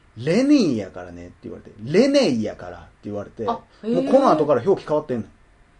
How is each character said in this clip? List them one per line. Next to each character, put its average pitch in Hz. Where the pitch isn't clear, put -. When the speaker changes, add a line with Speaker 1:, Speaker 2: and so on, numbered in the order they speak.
Speaker 1:
レ 160
ニ 240
ー -
や 95
か 90
ら 90
ね 87
っ -
て -
言 90
わ 90
れ 85
て、 -
レ 170
ネ 277
イ 117
や 92
か 90
ら 87
っ 82
て -
言 104
わ 101
れ -
て、 113
Speaker 2:
あ、 117
へ 214
ー。 254
Speaker 1:
も 277
う -
こ 269
の 240
後 156
か 147
ら 113
表 -
記 -
変 151
わ 151
っ 151
て 127
ん 110
ね -
ん。 -